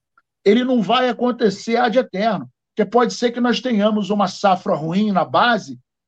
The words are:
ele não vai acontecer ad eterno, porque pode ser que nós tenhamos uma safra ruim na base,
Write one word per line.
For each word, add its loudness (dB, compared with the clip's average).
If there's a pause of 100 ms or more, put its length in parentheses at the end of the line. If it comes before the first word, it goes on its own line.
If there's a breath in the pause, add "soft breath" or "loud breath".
(420)
ele 4
não 0
vai 0
acontecer -2
ad 2
eterno, -2 (260)
porque -2
pode 2
ser -2
que -8
nós 0
tenhamos 0
uma 0
safra 0
ruim -2
na 0
base, 0 (280)